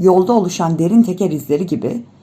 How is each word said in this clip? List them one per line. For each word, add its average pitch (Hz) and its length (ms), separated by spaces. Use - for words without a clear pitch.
yolda 185 320
oluşan 175 460
derin 190 240
teker 185 280
izleri 147 360
gibi 156 360